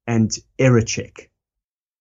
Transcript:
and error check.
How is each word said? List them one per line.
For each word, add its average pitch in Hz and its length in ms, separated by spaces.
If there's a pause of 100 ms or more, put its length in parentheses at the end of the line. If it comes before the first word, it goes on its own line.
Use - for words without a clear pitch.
and 113 280 (220)
error 127 240
check. - 480 (720)